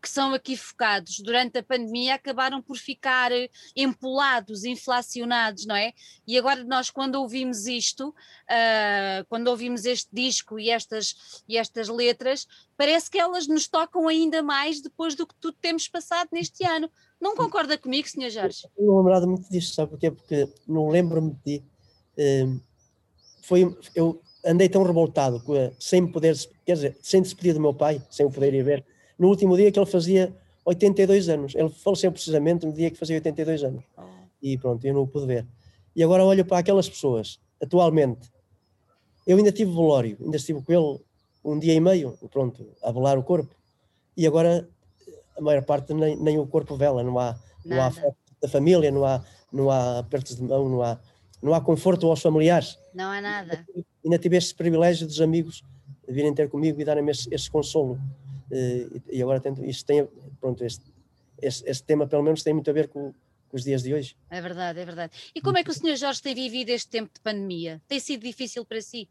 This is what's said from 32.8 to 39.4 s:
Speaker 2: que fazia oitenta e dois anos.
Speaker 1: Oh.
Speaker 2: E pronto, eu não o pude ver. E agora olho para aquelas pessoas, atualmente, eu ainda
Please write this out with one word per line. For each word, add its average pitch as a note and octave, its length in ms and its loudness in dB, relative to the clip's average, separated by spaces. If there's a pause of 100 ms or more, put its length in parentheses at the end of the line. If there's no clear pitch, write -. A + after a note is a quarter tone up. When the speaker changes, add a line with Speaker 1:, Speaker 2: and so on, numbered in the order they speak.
Speaker 2:
que D#3+ 80 -16
fazia D#3+ 180 -4
oitenta D#3 240 -2
e D#3 40 0
dois D#3 200 -2
anos. B2+ 180 -6 (140)
Speaker 1:
Oh. - 60 -20 (400)
Speaker 2:
E C3+ 160 -4
pronto, B2 280 -4
eu C3+ 60 0
não C#3 100 2
o C3+ 40 0
pude C#3 200 -6
ver. A#2+ 200 -2 (500)
E E3 60 4
agora F#3 220 6
olho F#3+ 200 6
para F3 140 2
aquelas F3+ 300 2
pessoas, A#2+ 520 -4 (220)
atualmente, D#3 680 2 (960)
eu F#3 120 6
ainda G#3 140 6